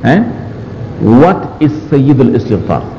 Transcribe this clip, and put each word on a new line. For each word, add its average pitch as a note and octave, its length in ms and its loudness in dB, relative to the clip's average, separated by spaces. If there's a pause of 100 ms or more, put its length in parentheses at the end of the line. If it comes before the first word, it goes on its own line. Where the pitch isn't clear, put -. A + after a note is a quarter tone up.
Eh? F3 180 4 (760)
What C#3+ 600 2
is D3+ 100 2 (180)
Sayyid C#3 320 4
al-Istighfar? G#2 600 0 (180)